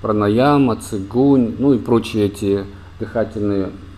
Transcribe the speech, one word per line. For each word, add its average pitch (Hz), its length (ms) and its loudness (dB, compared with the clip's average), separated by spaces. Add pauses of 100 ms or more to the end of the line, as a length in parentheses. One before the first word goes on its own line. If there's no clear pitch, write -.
пранаяма, 110 760 2
цигунь, 117 800 0
ну 135 160 4
и 113 40 2
прочие 110 480 0
эти 98 380 -2 (360)
дыхательные 104 720 -4 (280)